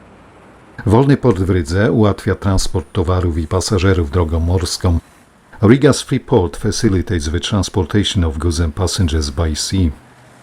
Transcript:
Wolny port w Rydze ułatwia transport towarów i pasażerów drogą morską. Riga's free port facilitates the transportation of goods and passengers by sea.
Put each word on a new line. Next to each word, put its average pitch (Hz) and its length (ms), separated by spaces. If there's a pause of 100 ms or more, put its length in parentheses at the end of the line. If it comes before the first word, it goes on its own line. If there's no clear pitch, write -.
(840)
Wolny 135 320
port 113 220
w 92 100
Rydze 92 420
ułatwia 104 440
transport - 560
towarów 87 460
i 80 100
pasażerów 90 640
drogą 85 280
morską. 85 600 (600)
Riga's 127 440
free 135 140
port 95 380
facilitates 92 720
the 85 80
transportation 95 840
of 76 140
goods 85 220
and 82 160
passengers 80 540
by 78 260
sea. 92 340 (540)